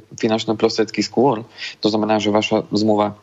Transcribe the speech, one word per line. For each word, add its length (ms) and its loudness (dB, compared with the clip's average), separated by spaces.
finančné 400 -2
prostriedky 480 0
skôr, 400 0
to 80 0
znamená, 320 0
že 80 0
vaša 400 0
zmluva 520 0